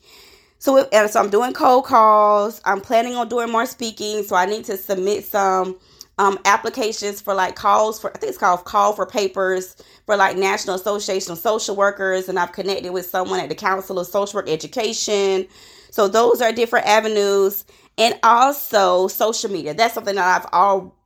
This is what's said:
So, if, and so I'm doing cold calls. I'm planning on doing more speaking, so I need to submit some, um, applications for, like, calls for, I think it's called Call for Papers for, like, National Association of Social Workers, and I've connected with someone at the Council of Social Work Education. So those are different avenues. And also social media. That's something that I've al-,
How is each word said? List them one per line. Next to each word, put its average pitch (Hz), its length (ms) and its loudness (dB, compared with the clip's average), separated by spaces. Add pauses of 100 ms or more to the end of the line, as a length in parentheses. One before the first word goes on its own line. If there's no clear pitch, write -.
(600)
So, 269 180 2
if, 269 140 4
and 208 180 4
so 214 100 0
I'm 202 100 2
doing 240 240 0
cold 262 320 4
calls. 214 800 4
I'm 196 180 -2
planning 247 340 0
on 240 120 -4
doing 233 240 -2
more 226 140 0
speaking, 214 580 -6
so 202 120 -2
I 180 100 4
need 214 200 -4
to 196 120 -6
submit 196 480 -4
some, 185 520 -2 (400)
um, 196 280 4
applications 214 760 -2
for, 202 120 -4
like, 185 220 -2
calls 214 440 0
for, 196 160 -8
I - 40 -20
think - 100 -6
it's - 100 -12
called 180 260 0
Call 208 280 0
for 202 120 -6
Papers 185 680 -4 (300)
for, 208 120 0
like, 190 180 2
National 196 400 -2
Association 196 580 -4
of 165 40 -10
Social 214 380 -2
Workers, 196 520 0
and 185 120 -2
I've 175 140 -4
connected 185 380 -6
with 180 140 -6
someone 190 340 -4
at 147 100 -6
the 160 60 -8
Council 190 440 -4
of 175 80 -6
Social 202 300 -4
Work 185 120 -6
Education. 196 960 -2 (440)
So 208 160 2
those 233 340 2
are 226 100 2
different 226 360 0
avenues. 202 800 2 (320)
And 226 260 2
also 220 840 2
social 220 420 -2
media. 151 220 -6
That's 226 200 0
something 202 220 -4
that 180 260 2
I've - 120 -14
al-, 196 420 2 (100)